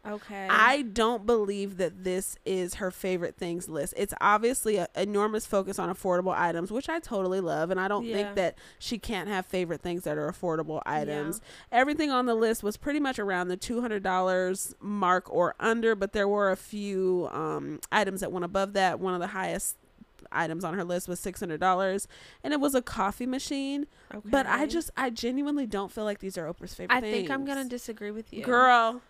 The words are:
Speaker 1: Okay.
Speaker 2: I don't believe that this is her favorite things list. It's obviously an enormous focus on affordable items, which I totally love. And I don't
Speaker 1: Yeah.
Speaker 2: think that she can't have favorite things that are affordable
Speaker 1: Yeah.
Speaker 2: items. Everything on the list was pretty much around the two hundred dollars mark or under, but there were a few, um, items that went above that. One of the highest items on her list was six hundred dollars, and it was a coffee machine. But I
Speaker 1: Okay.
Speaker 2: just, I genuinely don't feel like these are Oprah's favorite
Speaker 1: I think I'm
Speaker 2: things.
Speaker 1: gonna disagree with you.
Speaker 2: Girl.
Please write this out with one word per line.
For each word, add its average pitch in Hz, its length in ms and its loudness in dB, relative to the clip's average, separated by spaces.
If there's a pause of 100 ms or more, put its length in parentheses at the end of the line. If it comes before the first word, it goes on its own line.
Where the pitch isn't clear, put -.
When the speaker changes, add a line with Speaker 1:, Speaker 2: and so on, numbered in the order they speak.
Speaker 1:
Okay. 208 440 -8
Speaker 2:
I 262 340 4
don't 226 440 0
believe 202 520 0
that 185 260 -2
this 185 400 -2
is 185 300 -2
her 185 180 -4
favorite 185 440 -2
things 175 320 -4
list. 151 280 -4
It's 196 240 -2
obviously 214 580 4
an 175 160 0
enormous 208 520 0
focus 196 340 0
on 175 120 -2
affordable 185 400 0
items, 170 380 0
which 254 180 -4
I 330 120 -2
totally 190 400 0
love. 160 320 0
And 185 80 2
I 190 80 0
don't 208 160 0
Speaker 1:
Yeah. 226 100 -4
Speaker 2:
think 202 220 0
that 175 200 0 (220)
she 226 200 -6
can't 202 300 -4
have 190 180 -2
favorite 175 340 -2
things 175 240 -4
that 151 120 -2
are 151 140 -2
affordable 160 560 -2
Speaker 1:
Yeah. 139 140 -2
Speaker 2:
items. 151 400 -4 (320)
Everything 294 400 4
on 254 140 4
the 233 100 4
list 226 260 2
was 208 140 -2
pretty 285 240 -2
much 262 180 0
around 185 300 0
the 180 80 -2
two 233 240 -4
hundred 214 240 -2
dollars 185 760 2
mark 185 480 2
or 170 300 2
under, 226 380 4
but 196 160 -2
there 202 160 2
were 202 240 4
a 196 40 0
few, 185 760 0
um, 151 480 -4 (100)
items 196 300 2
that 196 100 -4
went 175 140 -4
above 196 300 -2
that. 185 260 2
One 185 140 0
of 175 60 -2
the 175 80 -4
highest 190 460 -4 (560)
items 165 320 -2
on 170 120 -4
her 190 100 -2
list 180 240 -2
was 175 100 -4
six 185 220 -6
hundred 165 180 -4
dollars, 185 480 2 (380)
and 277 100 0
it 285 60 2
was 269 160 2
a 247 60 4
coffee 226 440 -2
machine. 277 640 -2 (360)
But 262 220 4
I 240 160 2
Speaker 1:
Okay. 311 60 2
Speaker 2:
just, 330 280 -4
I 254 140 0
genuinely 269 560 -2
don't 202 240 -4
feel 214 140 -6
like 208 160 -4
these 190 180 -8
are 160 80 -6
Oprah's 175 280 -10
favorite 185 220 0
Speaker 1:
I 254 40 4
think 226 280 0
I'm 269 160 -2
Speaker 2:
things. 277 120 -6
Speaker 1:
gonna 262 120 -4
disagree 220 440 -8
with 220 200 -12
you. - 120 -10
Speaker 2:
Girl. 247 640 6